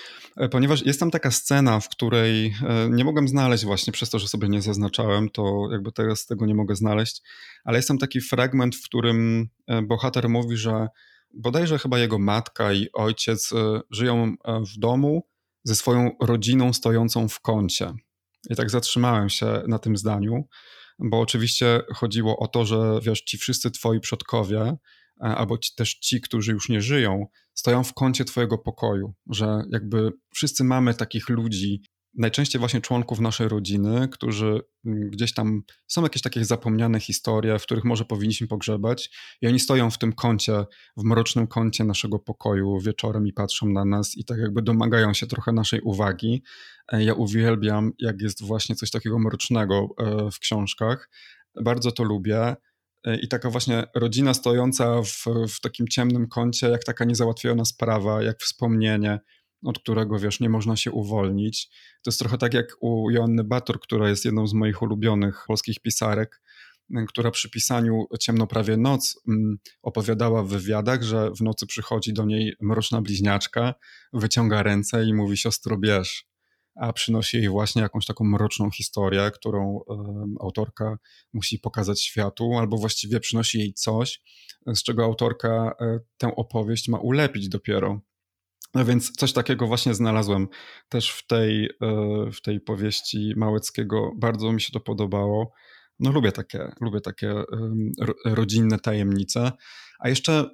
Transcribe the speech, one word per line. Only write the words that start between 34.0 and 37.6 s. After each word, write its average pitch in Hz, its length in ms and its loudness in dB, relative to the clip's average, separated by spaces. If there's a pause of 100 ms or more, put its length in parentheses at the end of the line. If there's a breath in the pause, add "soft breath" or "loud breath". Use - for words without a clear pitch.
którzy, 110 520 -2 (260)
mm, 107 240 -4
gdzieś 107 240 -4
tam, 110 280 0 (240 soft breath)
są - 160 -2
jakieś 147 200 -2
takie - 220 -2
zapomniane 113 560 2
historie, 110 580 0
w - 40 -10